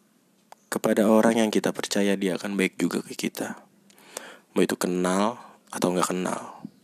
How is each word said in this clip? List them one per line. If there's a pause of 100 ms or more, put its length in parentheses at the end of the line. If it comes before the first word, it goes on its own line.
(680)
Kepada
orang
yang
kita
percaya
dia
akan
baik
juga
ke
kita. (960)
Mau
itu
kenal (320)
atau
nggak
kenal. (240)